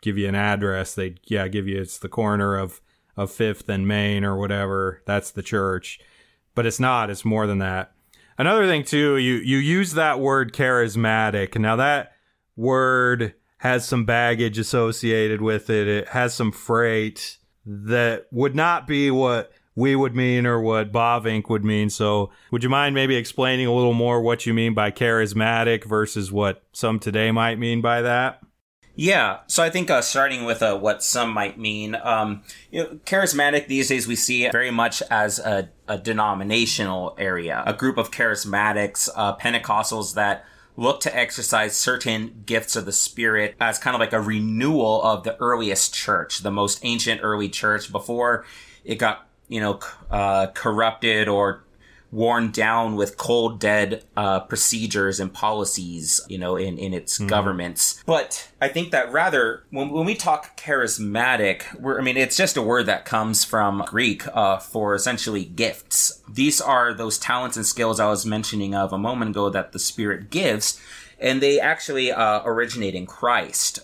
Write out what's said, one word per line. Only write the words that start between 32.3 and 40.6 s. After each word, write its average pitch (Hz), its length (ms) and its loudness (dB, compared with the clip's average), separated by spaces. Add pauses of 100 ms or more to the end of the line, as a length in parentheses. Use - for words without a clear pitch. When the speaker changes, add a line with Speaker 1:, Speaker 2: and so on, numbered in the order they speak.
Speaker 2:
you 160 120 -4
know, 151 60 -4 (160)
charismatic 147 600 2
these 135 220 0
days 127 180 0
we 117 100 -2
see 123 320 0
very 123 220 2
much 117 400 0
as 107 280 2
a, 98 300 -2 (180)
a 104 120 -4
denominational 104 1200 -2
area, 85 480 -4
a 107 80 0
group 131 240 0
of 113 120 -4
charismatics, 104 1040 -2
uh, 101 220 -2
Pentecostals 110 800 -2
that 101 320 0 (320)